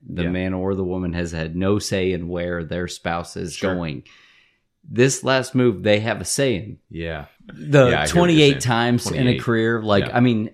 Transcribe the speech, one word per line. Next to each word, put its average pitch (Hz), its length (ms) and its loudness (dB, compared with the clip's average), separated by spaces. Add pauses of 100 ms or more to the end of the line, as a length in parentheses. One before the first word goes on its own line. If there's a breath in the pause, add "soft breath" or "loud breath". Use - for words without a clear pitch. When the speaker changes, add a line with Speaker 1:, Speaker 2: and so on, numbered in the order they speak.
Speaker 1:
The - 160 -4
Speaker 2:
Yeah. 87 80 0
Speaker 1:
man 92 220 -2
or 92 220 -2
the 95 80 -2
woman 90 300 -4
has 85 180 -4
had 80 240 -6
no 95 240 2
say 95 320 -2
in 85 160 -4
where 87 360 -6
their 87 240 -6
spouse 87 500 -8
is 90 160 -8
Speaker 2:
Sure. 95 220 -4
Speaker 1:
going. 78 280 -6 (880 soft breath)
This 127 320 2
last 131 300 0
move, 117 300 2
they 104 160 4
have 110 220 -4
a 90 40 -8
say 135 300 0
in. 87 220 -10 (120)
Speaker 2:
Yeah. 82 360 -8 (280)
Speaker 1:
The - 20 -18
Speaker 2:
Yeah, 147 300 4
I 123 40 4
hear - 20 4
what 76 80 2
you're 76 80 0
Speaker 1:
twenty-eight 165 440 6
Speaker 2:
saying. 135 100 -2
Speaker 1:
times 120 460 2
in 196 60 -2
a - 40 -4
Speaker 2:
Twenty-eight. 123 240 0
Speaker 1:
career, 113 420 0
like, 101 240 4
Speaker 2:
Yeah. - 100 -2
Speaker 1:
I - 20 4
mean, 117 340 2